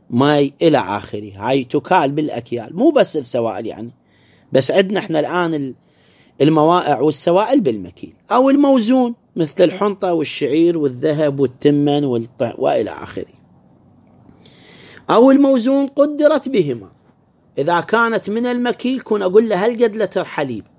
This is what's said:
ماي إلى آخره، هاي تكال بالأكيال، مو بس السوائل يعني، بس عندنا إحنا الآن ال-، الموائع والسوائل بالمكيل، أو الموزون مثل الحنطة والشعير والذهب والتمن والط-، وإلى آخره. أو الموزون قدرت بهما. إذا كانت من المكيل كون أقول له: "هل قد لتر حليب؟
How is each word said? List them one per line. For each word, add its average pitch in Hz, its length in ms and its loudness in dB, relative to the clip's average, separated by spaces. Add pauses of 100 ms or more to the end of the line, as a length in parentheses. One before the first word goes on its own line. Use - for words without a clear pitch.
(100)
ماي 143 420 2 (100)
إلى 151 160 4
آخره، 104 580 -6
هاي 123 280 -2
تكال 151 480 0
بالأكيال، 123 640 -6
مو 269 140 4
بس 226 260 0
السوائل 113 500 -4
يعني، 107 280 -12 (580)
بس 135 180 2
عندنا 190 280 0
إحنا 160 220 -4
الآن 165 340 -2
ال-، 135 200 -6 (680)
الموائع 160 600 4
والسوائل 180 600 2
بالمكيل، 107 540 -6 (160)
أو 254 200 4
الموزون 262 640 2 (220)
مثل 170 280 0
الحنطة 190 480 -2
والشعير 160 680 0
والذهب 143 640 -2
والتمن 143 640 0
والط-، 120 540 -6
وإلى 127 320 -2
آخره. - 540 -14 (1700)
أو 233 200 6
الموزون 269 560 4
قدرت 294 600 0
بهما. 139 440 -2 (680)
إذا 170 220 0
كانت 220 500 0
من 233 160 -4
المكيل 247 540 -4
كون 208 220 -4
أقول 208 260 0
له: 202 180 -2
"هل 240 180 0
قد 214 120 -2
لتر 185 280 -4
حليب؟ 131 400 -8 (140)